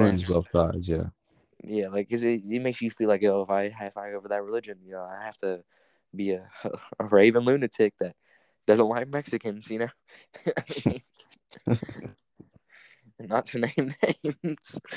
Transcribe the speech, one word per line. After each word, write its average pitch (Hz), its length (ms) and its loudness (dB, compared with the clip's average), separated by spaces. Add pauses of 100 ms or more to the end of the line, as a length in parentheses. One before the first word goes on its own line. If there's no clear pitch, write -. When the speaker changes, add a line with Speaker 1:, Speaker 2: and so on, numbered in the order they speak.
Speaker 1:
ruins 98 220 4
Speaker 2:
saying? 90 100 -2
Speaker 1:
both 85 180 2
sides, 87 380 0
yeah. 85 160 0 (580)
Speaker 2:
Yeah, 104 260 -4
like, 98 200 -4
'cause 120 140 -2
it, 117 220 0
it 110 160 -4
makes 127 200 -4
you 113 100 -2
feel 110 160 -2
like, 101 160 4
"Oh, 98 200 4
if 95 60 -6
I, 98 140 2 (220)
if 101 120 -12
I 101 140 -10
go 101 100 -8
for 101 80 -16
that 101 140 -2
religion, 107 400 -8
you 95 100 -20
know, 92 100 -10
I 95 200 -14
have 110 140 -14
to 92 260 -6 (520)
be 98 160 -2
a, 95 180 -6 (140)
<laughs> - 360 -10
a 107 60 -4
raven 107 400 8
lunatic 123 540 2
that 90 160 -6 (520)
doesn't 110 200 6
like 120 220 -2
Mexicans," 113 600 -6
you 110 100 -4
know? 117 100 -4 (560)
<laughs> - 520 -4 (720)
Speaker 1:
<laughs> 117 100 2 (1400)
Speaker 2:
Not 113 280 -2
to 123 120 -6
name 131 400 -2
<laughs> - 240 0
names. - 560 -8 (180)